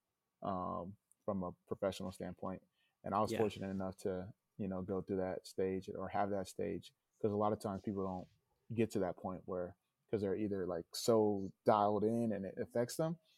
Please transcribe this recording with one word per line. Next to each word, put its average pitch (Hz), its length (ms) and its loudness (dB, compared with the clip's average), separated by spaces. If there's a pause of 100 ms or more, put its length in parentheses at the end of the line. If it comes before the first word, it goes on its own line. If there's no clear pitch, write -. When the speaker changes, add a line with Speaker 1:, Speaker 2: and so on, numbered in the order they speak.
(420)
Speaker 1:
um, 92 520 -4 (300)
from 98 180 0
a 87 100 -4 (140)
professional 95 460 -2
standpoint. 92 500 -8 (420)
And 92 100 -2
I 104 60 2
was 110 120 0
Speaker 2:
Yeah. - 0 -
Speaker 1:
fortunate 104 380 0
enough 95 280 -4
to, 92 340 -4 (260)
you 101 100 -2
know, 92 140 -4
go 95 200 -2
through 98 160 -2
that 92 280 -2
stage 95 480 0
or 92 140 -4
have 101 220 0
that 95 180 -2
stage, 92 440 -4 (280)
'cause 104 120 2
a 104 40 0
lot 104 160 4
of 104 80 0
times 95 220 -4
people 98 220 -2
don't 92 240 -4 (480)
get 110 160 4
to 107 80 0
that 87 160 0
point 92 300 -6
where, 90 300 -4 (340)
'cause 104 100 0
they're 95 160 2
either, 98 300 -2
like, 85 280 -2
so 104 580 4 (120)
dialed 104 400 6
in 117 280 2
and 98 140 -2
it - 120 -8
affects 120 380 -2
them, 165 220 0 (200)